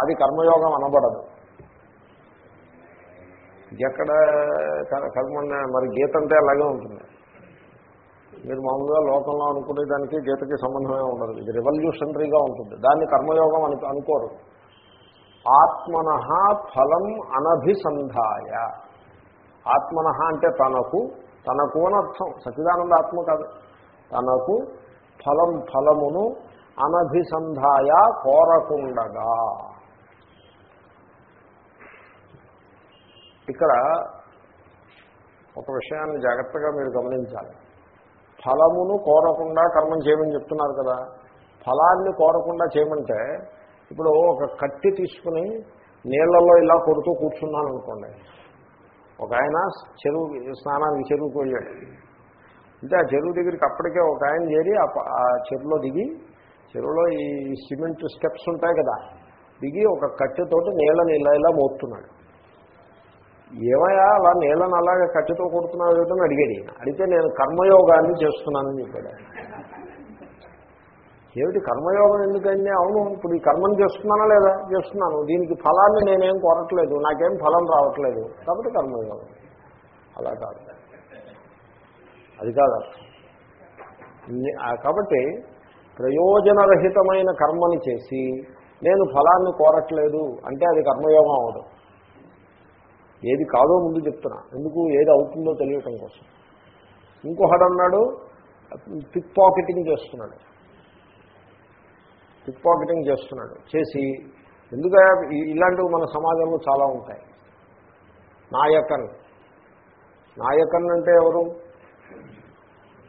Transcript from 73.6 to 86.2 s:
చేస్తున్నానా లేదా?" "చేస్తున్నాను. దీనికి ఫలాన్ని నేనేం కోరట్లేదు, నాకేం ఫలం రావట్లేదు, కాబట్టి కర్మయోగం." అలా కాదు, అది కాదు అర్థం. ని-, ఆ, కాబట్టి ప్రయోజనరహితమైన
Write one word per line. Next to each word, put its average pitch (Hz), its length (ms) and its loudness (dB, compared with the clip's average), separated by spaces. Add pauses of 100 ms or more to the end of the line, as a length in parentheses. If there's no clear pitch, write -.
చేస్తున్నానా 208 540 2
లేదా?" 208 240 6
"చేస్తున్నాను. 185 760 -2
దీనికి 165 280 -2
ఫలాన్ని 202 580 4
నేనేం 190 280 2
కోరట్లేదు, 165 560 0
నాకేం 151 340 0
ఫలం 156 220 0
రావట్లేదు, 143 800 0 (180)
కాబట్టి 220 220 -4
కర్మయోగం." 123 500 -6 (1000)
అలా - 120 -8
కాదు, - 300 -12 (1800)
అది 113 100 -6
కాదు 131 200 2
అర్థం. - 340 -10 (1300)
ని-, 131 260 -6
ఆ, 120 140 -6
కాబట్టి 165 680 -2 (560)
ప్రయోజనరహితమైన 190 1300 4